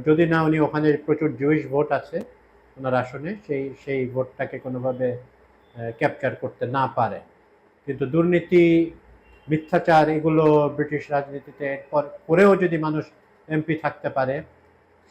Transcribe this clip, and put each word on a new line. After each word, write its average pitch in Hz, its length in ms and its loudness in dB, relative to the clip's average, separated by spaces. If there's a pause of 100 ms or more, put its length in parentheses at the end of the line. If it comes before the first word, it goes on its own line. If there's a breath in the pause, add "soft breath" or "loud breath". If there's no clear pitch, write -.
যদি 156 200 4
না 165 180 2
উনি 156 160 2
ওখানে 151 460 2
প্রচুর 151 320 0
জুইশ 143 300 0
ভোট 143 240 -2
আছে 147 260 -4 (600)
ওনার 131 160 -4
আসনে, 135 420 -4 (120)
সেই, 135 260 -6 (120)
সেই 135 220 -4
ভোটটাকে 127 520 -6
কোনোভাবে, 127 580 -4 (580)
আহ, 117 220 -8
ক্যাপচার 139 380 -2
করতে 127 320 -8
না 131 200 -2
পারে। 104 320 -4 (680)
কিন্তু 135 200 -4
দুর্নীতি, 170 840 2 (580)
মিথ্যাচার 156 600 2
এগুলো 156 600 4
ব্রিটিশ 147 420 -6
রাজনীতিতে 143 540 -6
এরপর 139 380 -2 (240)
করেও 190 280 6
যদি 170 220 0
মানুষ 156 280 -2 (420)
এমপি 156 280 -2
থাকতে 147 340 -6
পারে, 135 320 -2 (680)